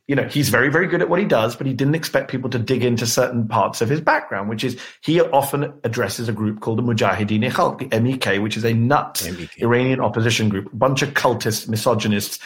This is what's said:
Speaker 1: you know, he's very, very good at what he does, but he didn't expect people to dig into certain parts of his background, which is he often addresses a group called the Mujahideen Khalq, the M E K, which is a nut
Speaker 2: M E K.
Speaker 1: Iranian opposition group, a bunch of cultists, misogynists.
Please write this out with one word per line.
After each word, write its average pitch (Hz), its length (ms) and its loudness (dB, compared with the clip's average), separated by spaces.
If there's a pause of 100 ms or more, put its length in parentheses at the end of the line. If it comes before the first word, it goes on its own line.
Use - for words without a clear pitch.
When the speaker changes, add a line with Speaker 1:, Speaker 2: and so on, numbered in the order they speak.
Speaker 1:
you 143 80 0
know, 131 100 2
he's 143 260 0
very, 120 180 4
very 165 180 2
good 170 140 0
at 175 80 0
what 175 100 0
he 208 60 0
does, 120 320 2
but 139 100 -4
he 135 60 0
didn't 135 220 2
expect 143 360 -2
people 131 200 -4
to 123 80 -2
dig 120 260 0
into 117 220 0
certain 120 420 0
parts 104 320 0
of 113 80 0
his 147 100 0
background, 113 520 -2
which 113 120 -6
is 127 160 -4 (220)
he 165 220 4
often 143 500 0 (120)
addresses 113 440 -4
a 117 40 -2
group 107 280 -2
called 113 160 -2
the 117 60 0
Mujahideen 110 680 0
Khalq, - 280 0
the - 120 -8
M 113 160 2
E 131 120 0
K, 98 200 0
which 107 160 -2
is 110 120 -2
a 117 80 2
nut 120 520 0
Speaker 2:
M 90 140 -8
E 80 60 -10
K. - 160 -16
Speaker 1:
Iranian 127 360 2
opposition 113 520 0
group, 98 200 -4
a - 60 -12
bunch 131 240 2
of 135 140 -2
cultists, 117 560 0
misogynists. 107 760 0